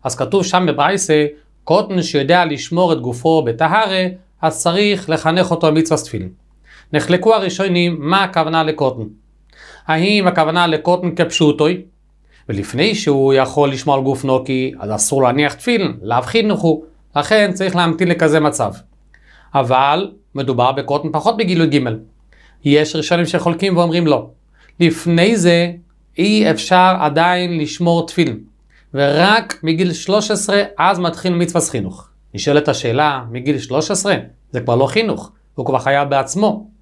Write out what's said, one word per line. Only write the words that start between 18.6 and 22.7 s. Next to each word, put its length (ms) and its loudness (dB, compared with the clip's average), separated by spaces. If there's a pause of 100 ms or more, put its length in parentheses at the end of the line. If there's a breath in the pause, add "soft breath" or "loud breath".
אבל 560 2 (240)
מדובר 360 0
בקוטן 400 -4
פחות 260 -2
מגילוי 300 0
ג'. 120 0 (840 soft breath)
יש 300 2